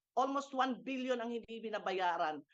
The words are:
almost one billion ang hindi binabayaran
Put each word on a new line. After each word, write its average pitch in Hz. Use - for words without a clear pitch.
almost 269
one 254
billion 254
ang 233
hindi 226
binabayaran 185